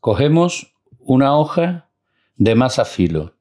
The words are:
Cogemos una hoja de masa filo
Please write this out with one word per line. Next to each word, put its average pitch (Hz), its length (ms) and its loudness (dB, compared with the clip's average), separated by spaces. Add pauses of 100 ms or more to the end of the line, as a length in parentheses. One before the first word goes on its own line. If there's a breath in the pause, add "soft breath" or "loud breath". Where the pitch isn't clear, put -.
Cogemos 151 720 0 (240)
una 139 380 2
hoja 170 540 -2 (460)
de 113 180 2
masa 123 320 0
filo 82 540 -4